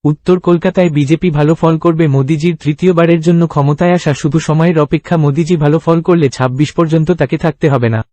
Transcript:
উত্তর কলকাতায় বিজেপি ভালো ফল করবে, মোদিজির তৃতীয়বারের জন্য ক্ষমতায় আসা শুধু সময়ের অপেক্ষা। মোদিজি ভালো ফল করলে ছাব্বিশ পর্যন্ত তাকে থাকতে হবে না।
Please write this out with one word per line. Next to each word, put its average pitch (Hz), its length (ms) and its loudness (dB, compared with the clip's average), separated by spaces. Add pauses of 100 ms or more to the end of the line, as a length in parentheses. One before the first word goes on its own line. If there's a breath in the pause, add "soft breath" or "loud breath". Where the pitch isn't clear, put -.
উত্তর 156 360 0
কলকাতায় 180 500 0
বিজেপি 147 400 0
ভালো 147 240 0
ফল 160 240 0
করবে, 165 300 0
মোদিজির 147 480 0
তৃতীয়বারের 170 640 0
জন্য 170 260 2
ক্ষমতায় 156 500 0
আসা 160 180 -2
শুধু 151 260 -2
সময়ের 160 380 0
অপেক্ষা। 156 380 -2
মোদিজি 156 400 0
ভালো 151 220 0
ফল 165 240 0
করলে 170 260 2
ছাব্বিশ 131 440 -2
পর্যন্ত 160 400 0
তাকে 156 260 -2
থাকতে 160 300 -4
হবে 127 200 0
না। 113 120 -2 (120)